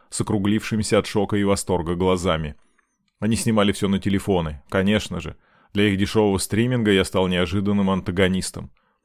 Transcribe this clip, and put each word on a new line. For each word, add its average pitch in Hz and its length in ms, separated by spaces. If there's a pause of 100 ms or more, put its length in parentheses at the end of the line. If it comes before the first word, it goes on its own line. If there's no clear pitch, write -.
с - 140
округлившимися 104 760
от 95 60
шока 104 300
и 101 80
восторга 90 520
глазами. 87 580 (640)
Они 110 180
снимали 107 360
всё 98 160
на 98 100
телефоны, 90 720
конечно 98 500
же. - 160 (380)
Для 101 140
их 98 100
дешёвого 101 400
стриминга 113 540
я 95 120
стал 95 240
неожиданным 95 640
антагонистом. 92 800 (340)